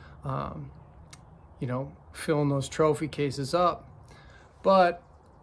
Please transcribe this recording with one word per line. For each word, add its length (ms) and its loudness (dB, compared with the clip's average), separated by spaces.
um, 460 -8
you 60 -6
know, 260 -6
filling 360 0
those 200 -2
trophy 400 0
cases 440 -4
up. 380 0
But 400 4